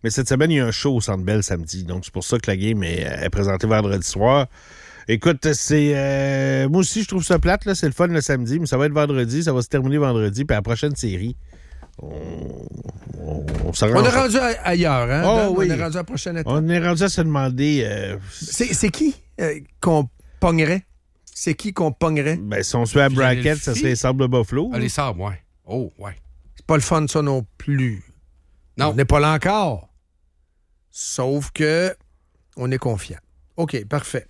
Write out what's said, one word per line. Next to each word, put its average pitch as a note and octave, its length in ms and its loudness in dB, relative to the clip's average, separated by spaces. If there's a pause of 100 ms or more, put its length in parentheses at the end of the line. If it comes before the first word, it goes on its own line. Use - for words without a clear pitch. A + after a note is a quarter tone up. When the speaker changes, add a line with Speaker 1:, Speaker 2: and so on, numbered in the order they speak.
Speaker 1:
Mais A2+ 80 0
cette C3 180 -2
semaine, D3+ 220 4
il D3+ 60 4
y - 20 4
a B2+ 60 2
un A2+ 60 0
show C#3 240 0
au A2+ 60 2
Centre F#2+ 220 -2
Bell G#2 180 2
samedi. F2+ 420 -6
Donc, F2+ 220 -6
c'est - 80 -18
pour - 100 -6
ça - 140 0
que A2 140 -2
la G2 60 2
game G#2 260 0
est, E2+ 180 -2
est - 300 -4
présentée G2 340 0
vendredi G2+ 420 2
soir. B2+ 380 2 (640)
Écoute, D3 460 2
c'est, D3 420 2
euh, C3+ 760 0
moi E3+ 120 4
aussi, - 200 -2
je G3 60 -4
trouve F#3 160 -2
ça E3+ 160 2
plate, F#3 260 2
là. G3+ 80 0
C'est E3+ 140 0
le C3+ 60 0
fun F3 120 2
le E3+ 160 0
samedi, B2+ 380 -2
mais D#3+ 80 -2
ça C3 100 0
va C#3 80 2
être D3+ 80 2
vendredi, C#3+ 480 0
ça D#3+ 100 0
va B2+ 120 0
se - 40 -6
terminer C3+ 300 0
vendredi, A#2 480 2
puis - 80 0
à G#2+ 60 2
la - 20 -4
prochaine A#2+ 340 -2
série, G#2+ 400 -4 (600)
on, D2+ 140 -14 (1080)
on, D2+ 260 -6 (200)
on F2 80 -2
s'arrange. A#2+ 300 4
Speaker 2:
On - 20 6
est - 40 6 (120)
rendu B3+ 160 2
a-, A#3+ 260 0
ailleurs, D#3 460 2
hein, D3 160 0
Speaker 1:
Oh, G#3 120 4
Speaker 2:
Dan ? G3+ 200 2
Speaker 1:
oui. F#3+ 100 2
Speaker 2:
On D#3+ 120 2
est - 40 -2
rendu D#3+ 140 -4
à F3+ 40 -4
la - 20 -6
prochaine F3 340 -6
étape. C3+ 160 -2
Speaker 1:
On D#3 160 2
est F3 100 4
rendu E3+ 220 2
à G3 80 2
se F3+ 120 0
demander, C#3 680 2
euh, G2+ 300 -6 (140)
Speaker 2:
C'est, - 440 -4
c'est G#3+ 140 2
qui, D4+ 260 0 (260)
euh, D#3 180 -4 (220)
qu'on D3+ 260 4 (320)
pognerait ? E3 460 2 (480)
C'est - 220 -4
qui G3+ 180 -8
qu'on D#3+ 180 0
pognerait ? D#3 480 0
Speaker 1:
Ben, G2+ 220 -4
si - 140 -4
on A#2 100 2
suit B2+ 140 4
à C#3 100 6
bracket, C3 480 2
ça C#3+ 60 -8 (100)
serait - 20 0
Speaker 3:
Philadelphie. B2 240 0
Speaker 1:
Sable C3 280 2
Buffalo. B2+ 480 0
Speaker 3:
Ah, - 40 0
les B2 100 -2
Sabres, A2+ 360 -4
ouais. G2 160 -8 (240)
Oh, A2+ 320 -6
ouais. G2+ 140 -12 (440)
Speaker 2:
C'est - 120 -20
pas D#3+ 80 4
le D3 60 4
fun, D#3 260 0
ça D3+ 160 0
non C3+ 240 -2 (100)
plus. C3 460 -2 (720)
Speaker 3:
Non. C#3 120 2
Speaker 2:
On - 40 -2
n'est C3 120 2
pas D3 140 6
là D3+ 140 4
encore. E3 560 0 (1000)
Sauf C#3 600 -4
que E3 440 0 (640)
on B2+ 140 -4
est C3 60 -2
confiant. G#2+ 400 -6 (400)
OK, D3 280 -4
parfait. C#3 440 -6